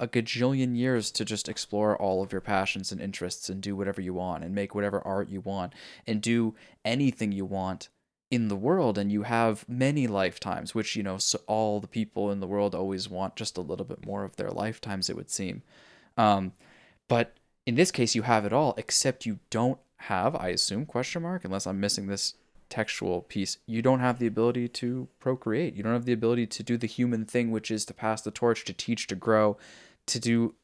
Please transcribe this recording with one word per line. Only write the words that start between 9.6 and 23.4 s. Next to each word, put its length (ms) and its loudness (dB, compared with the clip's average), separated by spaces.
many 400 2
lifetimes, 680 -2
which, 220 -2
you 80 -2
know, 120 -4
so 300 0
all 320 2
the 80 -8
people 460 -2
in 80 -2
the 80 -4
world 260 2
always 340 -2
want 280 -4
just 200 -6
a 60 -4
little 240 -4
bit 180 -10
more 200 -4
of 100 -10
their 160 -6
lifetimes, 580 -4
it 80 -4
would 140 -10
seem. 320 -6
Um, 360 4
but 300 2
in 100 2
this 160 6
case, 240 2
you 60 2
have 220 4
it 80 -2
all, 240 4
except 500 0
you 120 -4
don't 280 2
have, 320 0
I 140 -4
assume, 380 0
question 360 -4
mark, 220 -4
unless 240 -4
I'm 100 -2
missing 300 0
this 260 -4
textual 520 -2
piece, 420 -4